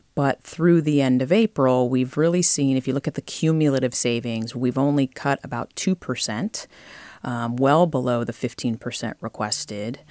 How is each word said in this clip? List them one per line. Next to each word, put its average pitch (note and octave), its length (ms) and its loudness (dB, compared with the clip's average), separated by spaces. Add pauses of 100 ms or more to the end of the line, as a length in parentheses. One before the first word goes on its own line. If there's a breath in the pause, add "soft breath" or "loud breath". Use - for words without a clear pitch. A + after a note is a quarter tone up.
(140)
but C#3 280 0
through E3+ 400 2
the D3 200 2
end B2+ 180 4
of C3+ 100 0
April, C3 600 2
we've B2+ 260 0
really E3+ 240 2
seen, C#3 360 2
if C3 100 -2
you C3 80 -2
look C#3+ 140 -4
at - 60 -6
the - 60 -6
cumulative D3 720 0
savings, A#2 640 -2
we've B2 220 0
only C#3+ 280 2
cut - 360 -2
about - 340 -8
two F#3 180 0
percent, - 720 -6 (560 loud breath)
um, A#2 340 -4
well C#3+ 300 4
below B2+ 380 -2
the - 80 -8
fifteen - 460 -6
percent - 420 -8
requested. G#2+ 800 -8 (120)